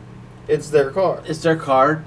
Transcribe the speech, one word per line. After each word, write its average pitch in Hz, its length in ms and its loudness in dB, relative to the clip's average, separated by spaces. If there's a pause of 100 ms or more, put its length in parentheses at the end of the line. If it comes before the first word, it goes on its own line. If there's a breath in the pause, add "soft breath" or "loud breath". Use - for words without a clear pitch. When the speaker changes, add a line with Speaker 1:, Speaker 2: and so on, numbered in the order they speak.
(460)
Speaker 1:
It's 151 240 -2
their 143 200 2
car. 180 360 -2
Speaker 2:
it's 160 140 -6
their 160 160 2
car. 143 500 2